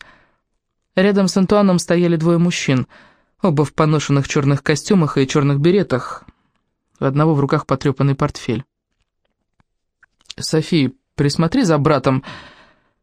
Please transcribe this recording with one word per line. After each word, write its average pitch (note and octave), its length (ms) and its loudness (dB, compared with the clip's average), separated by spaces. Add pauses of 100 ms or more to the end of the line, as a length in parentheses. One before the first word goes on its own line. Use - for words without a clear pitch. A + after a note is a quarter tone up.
(960)
Рядом G3 320 2
с F3 100 -2
Антуаном F#3+ 420 2
стояли E3+ 360 0
двое E3+ 220 2
мужчин, E3 500 0 (560)
оба D#3 220 2
в - 80 -8
поношенных D3 540 0
черных C#3 360 0
костюмах D#3 540 0
и C3+ 100 2
черных C#3 320 0
беретах. E3 640 0 (760)
У C#3+ 60 -4
одного D3+ 300 2
в C#3 40 0
руках C#3+ 280 -2
потрепанный C#3 480 0
портфель. C3+ 480 -6 (1800)
"Софи, D#3 560 -2 (200)
присмотри E3 480 0
за E3 140 2
братом", — C3+ 460 0 (800)